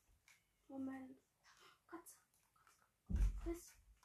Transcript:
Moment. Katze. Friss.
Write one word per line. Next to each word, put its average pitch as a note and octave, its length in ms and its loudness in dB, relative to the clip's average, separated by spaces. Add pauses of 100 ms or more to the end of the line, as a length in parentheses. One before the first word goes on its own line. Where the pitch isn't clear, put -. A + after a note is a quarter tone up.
(680)
Moment. C4 500 -8 (680)
Katze. - 300 -14 (1300)
Friss. - 320 -4 (300)